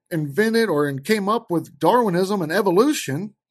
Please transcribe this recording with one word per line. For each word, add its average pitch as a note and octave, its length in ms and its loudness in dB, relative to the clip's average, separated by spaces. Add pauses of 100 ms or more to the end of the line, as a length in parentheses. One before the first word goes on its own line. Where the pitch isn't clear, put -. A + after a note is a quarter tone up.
(100)
invented G3+ 580 0
or D3 260 0
came G3 340 -2
up A3+ 220 -2
with E3 280 -4
Darwinism F#3+ 640 2
and D3+ 80 -6
evolution, G3 840 0 (160)